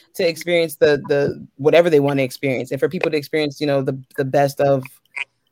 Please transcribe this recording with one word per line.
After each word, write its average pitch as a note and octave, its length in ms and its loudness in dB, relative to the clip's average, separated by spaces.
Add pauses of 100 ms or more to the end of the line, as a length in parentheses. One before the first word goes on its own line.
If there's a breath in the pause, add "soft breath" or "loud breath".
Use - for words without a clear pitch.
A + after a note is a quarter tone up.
(160 soft breath)
to F#3 120 0
experience E3 480 -2
the, D3 320 4
the, C#3+ 340 -2 (140)
whatever D3+ 320 4
they D#3 100 4
wanna C#3 220 2
experience, B2+ 500 -4
and C#3+ 80 -6
for D3 120 0
people E3 200 -4
to D#3 60 -2
experience, D3 420 -4
you D3+ 80 -4
know, C#3+ 140 0
the, C3+ 180 -6 (200)
the C#3+ 80 -4
best C#3+ 340 0
of C#3 240 2 (680)